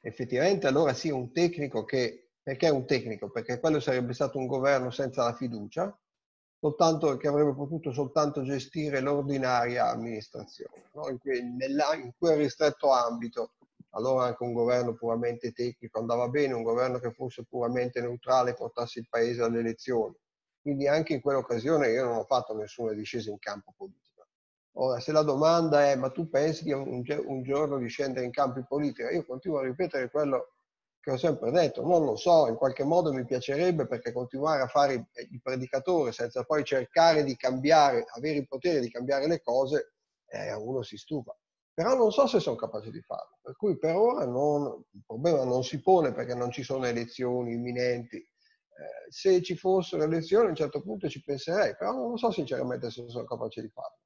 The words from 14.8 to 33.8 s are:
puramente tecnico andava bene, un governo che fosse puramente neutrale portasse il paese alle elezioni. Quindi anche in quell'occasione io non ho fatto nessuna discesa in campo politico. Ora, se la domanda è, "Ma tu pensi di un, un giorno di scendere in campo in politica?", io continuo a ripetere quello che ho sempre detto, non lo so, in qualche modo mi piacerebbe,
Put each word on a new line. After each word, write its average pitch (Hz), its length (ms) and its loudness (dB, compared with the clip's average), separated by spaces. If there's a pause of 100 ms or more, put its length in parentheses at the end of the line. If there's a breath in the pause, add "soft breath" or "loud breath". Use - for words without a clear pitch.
puramente 117 580 -2
tecnico 120 460 -6
andava 120 300 0
bene, 135 260 0
un 113 80 -2
governo 123 360 0
che 120 140 -6
fosse 123 320 -10
puramente 123 560 -2
neutrale 123 540 2
portasse 120 460 -8
il 113 80 -12
paese 117 340 0
alle 117 180 0
elezioni. 113 540 -2 (460)
Quindi 143 260 -2
anche 156 280 2
in 123 60 -2
quell'occasione 135 720 2
io 127 140 2
non 117 120 0
ho 104 80 -2
fatto 120 300 0
nessuna 110 380 -4
discesa 107 380 -6
in 104 80 -8
campo 104 380 -12
politico. - 500 -20 (540)
Ora, 127 200 2
se 151 120 -4
la 156 100 6
domanda 151 640 4
è, 143 100 4
"Ma 131 140 -2
tu 165 180 -6
pensi 156 360 0
di 160 80 -2
un, 127 300 -4 (240)
un 131 160 -6
giorno 139 360 0
di 120 100 -4
scendere 127 380 -4
in 120 60 -6
campo 135 260 0
in 131 80 -8
politica?", 139 440 -2
io 170 140 -2
continuo 139 340 -4
a 135 60 -2
ripetere 131 460 -2
quello 143 420 -2 (480)
che 135 120 -6
ho 131 40 0
sempre 123 340 0
detto, 160 360 2
non 165 180 4
lo 113 120 0
so, 165 320 6
in 117 80 0
qualche 135 280 0
modo 160 280 2
mi 131 120 -4
piacerebbe, 139 600 0